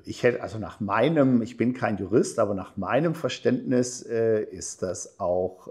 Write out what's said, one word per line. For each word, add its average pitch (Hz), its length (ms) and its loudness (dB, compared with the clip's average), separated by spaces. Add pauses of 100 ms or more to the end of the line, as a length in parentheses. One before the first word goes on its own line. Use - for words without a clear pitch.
ich - 200 -8
hätte, 120 180 4
also 95 160 -8
nach 98 220 -10
meinem, 123 640 4
ich - 140 -8
bin 123 180 2
kein 113 220 0
Jurist, 101 440 0
aber 101 140 2
nach 90 220 -8
meinem 123 380 0
Verständnis, 127 880 -2
äh, 113 400 2
ist - 400 -10
das - 380 -8
auch, 90 500 -2